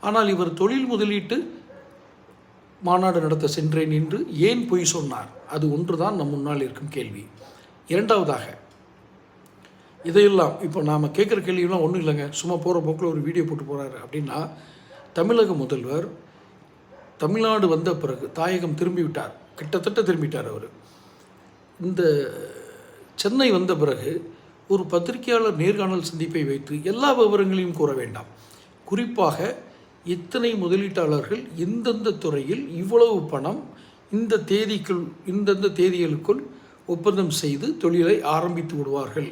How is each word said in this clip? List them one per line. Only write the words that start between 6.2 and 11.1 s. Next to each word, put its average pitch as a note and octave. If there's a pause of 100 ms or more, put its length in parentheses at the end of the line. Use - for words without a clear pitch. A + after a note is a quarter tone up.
முன்னால் C#3+
இருக்கும் -
கேள்வி. A2 (640)
இரண்டாவதாக, F3 (1600)
இதையெல்லாம் F3+
இப்போ E3
நாம D3+
கேட்குற G3+